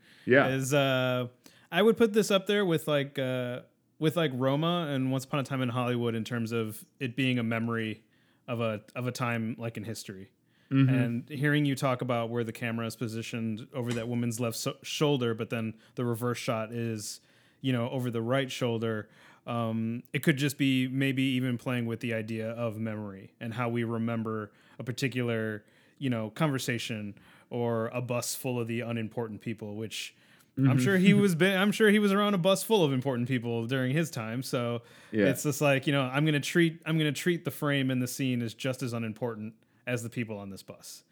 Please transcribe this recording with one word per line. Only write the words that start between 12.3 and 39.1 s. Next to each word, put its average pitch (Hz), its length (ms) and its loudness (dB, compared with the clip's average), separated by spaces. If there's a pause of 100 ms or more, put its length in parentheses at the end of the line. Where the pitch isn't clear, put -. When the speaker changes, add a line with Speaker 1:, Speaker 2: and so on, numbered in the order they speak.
Speaker 2:
where 120 140 -2
the 113 80 -6
camera 117 340 -4
is 110 100 -6
positioned 113 800 -6
over 123 200 -4
that 117 140 -4
woman's 120 300 -2
left 117 180 -2
so-, - 260 -4
shoulder, 131 520 0
but 110 160 -6
then 110 240 -4 (200)
the 127 100 -2
reverse 120 340 -2
shot 110 340 -4
is, 117 480 -6 (400)
you 131 120 0
know, 120 180 0
over 127 200 -4
the 113 120 -2
right 127 280 0
shoulder. 113 580 -2 (380)
Um, 113 560 -2 (100)
it 143 100 -4
could 156 140 4
just 139 220 -2
be 131 300 2
maybe 135 340 0
even 127 340 0
playing 120 300 -4
with 113 140 -4
the 120 120 -4
idea 110 380 -4
of 113 280 -4
memory 107 640 -8
and 117 140 -8
how 120 160 -2
we 120 140 0
remember 113 680 -4 (260)
a 120 60 -10
particular, 117 800 -4 (340)
you 135 120 -2
know, 110 200 -4
conversation 120 840 -4 (360)
or 117 380 -2
a 123 140 -6
bus 120 320 -4
full 123 260 -4
of 113 80 -4
the 117 140 -4
unimportant 113 580 -6
people, 107 360 -8
which - 380 -10 (440)
I'm 135 60 4
Speaker 1:
Mm-hmm. 127 160 6
Speaker 2:
sure 185 180 4
he 202 160 8
Speaker 1:
<laughs> 202 100 6
Speaker 2:
was 190 100 4
be-, 165 200 4
I'm 196 180 2
sure 220 160 6
he 208 100 8
was 208 140 4
around 208 220 2
a 190 40 2
bus 190 240 4
full 208 220 4
of 139 80 4
important 127 340 0
people 117 400 -2
during 127 280 0
his 165 160 0
time. 113 320 -6
So 120 400 -2 (300)
Speaker 1:
Yeah. 110 140 6
Speaker 2:
it's 135 180 2
just 147 180 0
like, 135 240 4
you 147 80 4
know, 139 80 4
I'm 131 240 2
gonna 147 140 4
treat, 165 440 4
I'm 160 140 2
gonna 151 120 4
treat 170 360 0
the 139 40 -4
frame 139 400 2
and 127 120 2
the 123 60 0
scene 127 340 0
as 113 100 -4
just 131 300 -4
as 120 100 -4
unimportant 113 640 -6 (320)